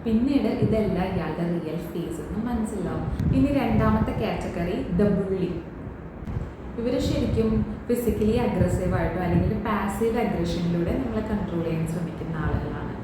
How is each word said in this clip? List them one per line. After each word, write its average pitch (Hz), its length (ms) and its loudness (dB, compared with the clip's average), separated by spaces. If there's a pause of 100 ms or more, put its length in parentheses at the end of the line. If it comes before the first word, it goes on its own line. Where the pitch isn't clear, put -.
പിന്നീട് 233 440 2 (160)
ഇതല്ല 208 340 2 (160)
ഇയാളുടെ 170 400 -2
റിയൽ 165 260 -4 (120)
ഫേസ് 170 340 -4
എന്ന് 196 140 -4 (100)
മനസ്സിലാവും. 185 580 -2 (280)
ഇനി 269 120 6 (120)
രണ്ടാമത്തെ 220 520 4 (100)
കാറ്റഗറി 175 540 -2 (240)
the 208 160 6
bully. 185 340 0 (1300)
ഇവര് 254 280 0
ശരിക്കും 220 420 2 (380)
ഫിസിക്കലി 233 480 2 (100)
അഗ്രസീവ് 180 520 2
ആയിട്ടോ 165 280 0
അല്ലെങ്കിൽ 175 260 4 (140)
പാസീവ് 220 600 0
അഗ്രഷനിലൂടെ 170 760 0
നമ്മളെ 220 320 -2
കൺട്രോൾ 170 340 -2
ചെയ്യാൻ 160 180 0 (100)
ശ്രമിക്കുന്ന 165 500 -4
ആളുകളാണ്. - 480 -2 (120)